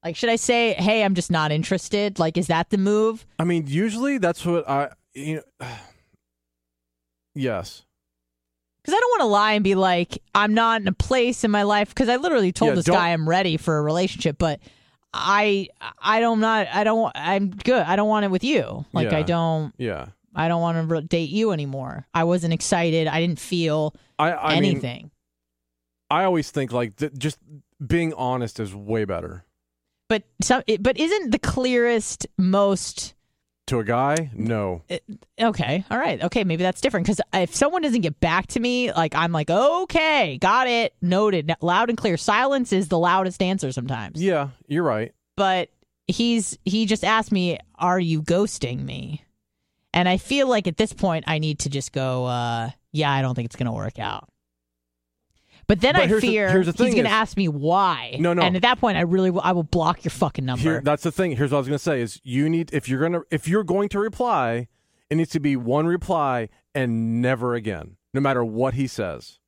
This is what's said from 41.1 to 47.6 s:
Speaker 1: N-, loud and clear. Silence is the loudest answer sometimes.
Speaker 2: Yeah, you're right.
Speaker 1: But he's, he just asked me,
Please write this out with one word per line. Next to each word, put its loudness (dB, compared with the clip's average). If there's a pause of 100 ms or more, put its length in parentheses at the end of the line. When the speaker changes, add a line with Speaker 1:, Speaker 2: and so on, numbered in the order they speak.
Speaker 1:
N-, 0
loud 2
and 0
clear. 0
Silence 2
is 2
the 2
loudest 2
answer -2
sometimes. -6
Speaker 2:
Yeah, 0 (180)
you're -2
right. 0 (240)
Speaker 1:
But 0 (380)
he's, 0
he 0
just 0
asked 2
me, 0 (180)